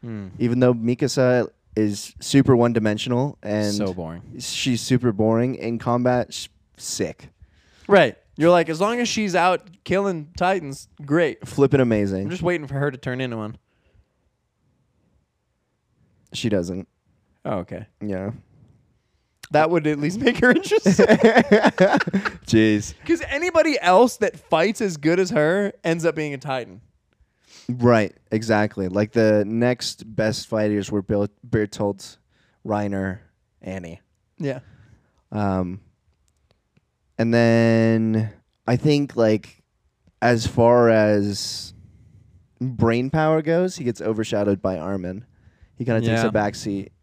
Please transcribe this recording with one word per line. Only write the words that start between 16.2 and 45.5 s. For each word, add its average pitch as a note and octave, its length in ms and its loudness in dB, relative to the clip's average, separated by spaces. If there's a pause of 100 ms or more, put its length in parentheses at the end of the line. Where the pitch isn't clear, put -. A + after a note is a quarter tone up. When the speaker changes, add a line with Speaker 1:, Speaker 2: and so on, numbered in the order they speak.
Speaker 2:
She - 160 -4
doesn't. F#2 400 -4 (560)
Speaker 1:
Oh, G#2+ 140 -6
okay. F2 260 -12 (160)
Speaker 2:
Yeah. G2+ 300 -8 (1200)
Speaker 1:
That D3+ 180 2
would D#3+ 180 0
at D3 120 -2
least F3 200 -6
make B3 200 0
her B3 120 4
<laughs> - 0 -
interesting. F#4 540 4
Speaker 2:
<laughs> G#3 100 6 (1300)
Jeez. A2 480 2 (120)
Speaker 1:
'Cause E4 220 0
anybody D#4 520 0
else F#3 380 4
that G3+ 200 -2
fights F#3 440 0
as F#3 160 -4
good D#3+ 220 2
as F#3 100 0
her F3 420 0 (120)
ends E3 200 -2
up E3 120 0
being D3+ 180 -6
a C#3 40 -10
Titan. B2+ 440 -10 (880)
Speaker 2:
Right, A#2+ 440 4 (180)
exactly. G#2+ 580 0
Like, G#2 240 -2
the G#2+ 320 4
next A2+ 720 -4
best A2 320 -4
fighters G#2 440 -2
were G#2 100 -2
Bil-, G2+ 280 -2 (180)
Bertolt, G#2 680 -4 (480)
Reiner, G2+ 540 -4 (420)
Annie. F#2 400 -14 (360)
Speaker 1:
Yeah. C3+ 220 -8 (720)
Speaker 2:
Um, F#2+ 480 -4 (1400)
and A#2 160 0
then A2+ 960 2 (360)
I A#2+ 80 2
think, C#3+ 400 0
like, A2 480 0 (580)
as A#2 260 2
far A#2+ 420 4
as G#2 840 0 (840)
brain A#2+ 500 0
power D#3 320 2
goes, E3+ 360 0
he E3+ 60 -10
gets A#2+ 180 -4
overshadowed G#2 600 0
by F#2 160 -2
Armin. F#2 480 -8 (520)